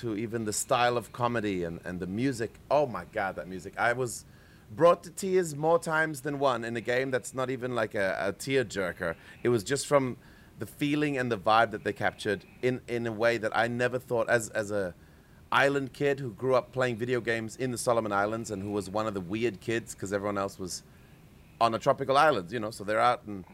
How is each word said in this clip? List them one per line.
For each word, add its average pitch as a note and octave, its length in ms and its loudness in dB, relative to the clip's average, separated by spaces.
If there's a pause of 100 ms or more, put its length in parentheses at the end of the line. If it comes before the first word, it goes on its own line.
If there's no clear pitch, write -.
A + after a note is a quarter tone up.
to A2 160 -2
even A2+ 280 -4
the G#2+ 80 -2
style A#2+ 440 2
of A2+ 160 -4
comedy G#2+ 520 0
and, E2+ 200 -6
and F2+ 140 -6
the F2+ 80 -4
music. A2 480 -2 (160)
Oh C#3+ 160 4
my G2 260 -8
God, G2 240 -2
that E2 120 -8
music. F#2 280 -10
I A2 160 4
was B2 320 -4 (460)
brought E3 340 4
to E3 60 -16
tears F#3 460 0
more D#3+ 220 2
times D#3 440 -2
than C#3+ 160 -4
one B2+ 260 0
in A#2 120 -4
a A#2 40 -2
game B2 300 0
that's B2 240 -2
not B2+ 160 -2
even, B2 240 -4
like, A2+ 200 -2
a, G2 260 0
a F#2+ 120 -2
tearjerker. F#2 840 -2 (280)
It A#2 60 2
was A#2 160 4
just C3 220 -2
from C3+ 300 2 (420)
the A2 80 -8
feeling D3 500 0
and B2+ 160 -2
the A2 60 0
vibe A2 320 4
that G#2 140 -8
they G#2 80 0
captured G2 520 -2 (180)
in, B2+ 260 0
in A#2 180 -2
a A#2 60 -2
way A#2 260 2
that G#2+ 180 -2
I A2+ 120 2
never B2 300 -2
thought, A#2+ 300 -2
as, A2+ 220 2
as G#2 200 -4
a G2 240 -2 (560)
island C3+ 440 2
kid C#3 260 0
who C3+ 120 -6
grew B2 220 0
up B2 180 2
playing B2+ 240 0
video A#2+ 240 -2
games A2+ 360 -4
in B2+ 140 -4
the A#2 80 -4
Solomon A2+ 340 2
Islands G#2+ 380 0
and F#2+ 120 -4
who G#2 80 -6
was G2+ 200 -2
one G#2+ 160 0
of G#2+ 80 -4
the G2 60 -2
weird G2+ 400 -2
kids A2+ 340 -4
'cause G2 180 -6
everyone G2+ 240 -2
else G2 220 -2
was F#2 240 -8 (800)
on A2+ 140 4
a A2 40 -2
tropical C3+ 400 2
island, A#2+ 340 4
you A#2+ 80 -4
know, G#2+ 100 -4
so A2+ 140 -14
they're G#2+ 160 2
out A#2+ 260 4
and G2+ 280 -8